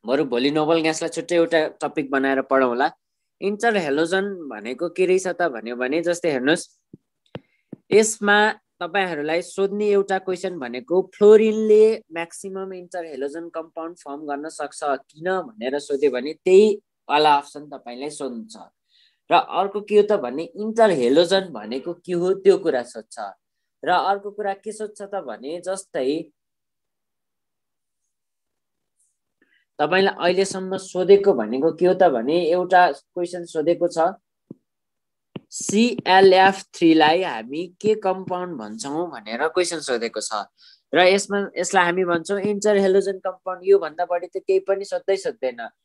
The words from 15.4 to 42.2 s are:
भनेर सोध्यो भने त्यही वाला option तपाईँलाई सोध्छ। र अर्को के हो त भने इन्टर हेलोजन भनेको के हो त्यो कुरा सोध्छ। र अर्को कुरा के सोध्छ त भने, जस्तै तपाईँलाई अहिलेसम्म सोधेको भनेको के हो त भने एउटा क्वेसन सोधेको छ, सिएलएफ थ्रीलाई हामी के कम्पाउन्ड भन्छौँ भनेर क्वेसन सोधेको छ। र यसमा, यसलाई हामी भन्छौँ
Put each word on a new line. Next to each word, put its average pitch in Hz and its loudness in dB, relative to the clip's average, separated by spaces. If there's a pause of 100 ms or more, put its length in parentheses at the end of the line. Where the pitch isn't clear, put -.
भनेर 123 -8
सोध्यो 139 0
भने 123 -6
त्यही 202 6 (320)
वाला 151 6
option 143 -4
तपाईँलाई 135 -12
सोध्छ। 120 -10 (720)
र 160 4
अर्को 196 0
के 208 0
हो 208 8
त 208 2 (100)
भने 131 -6 (100)
इन्टर 220 2
हेलोजन 165 2
भनेको 123 -10
के - -12
हो 180 0
त्यो 190 4
कुरा 147 -2
सोध्छ। - -16 (640)
र 151 -4
अर्को 196 0
कुरा 196 -6
के 208 -12
सोध्छ 214 -12
त 196 -12
भने, 139 -10
जस्तै 165 -6 (3500)
तपाईँलाई 185 2
अहिलेसम्म 185 -2
सोधेको 190 4
भनेको 127 0
के 180 0
हो - 4
त - 2
भने 139 2 (160)
एउटा 180 4
क्वेसन 175 -8
सोधेको 170 0
छ, 170 -4 (1500)
सिएलएफ 190 4 (120)
थ्रीलाई 160 4
हामी 139 -8 (140)
के 214 0
कम्पाउन्ड 185 -6
भन्छौँ 139 -8
भनेर 120 -6
क्वेसन 170 -2
सोधेको 117 -4
छ। 104 -6 (480)
र 156 4
यसमा, 196 2
यसलाई 180 0
हामी 180 0
भन्छौँ 175 -2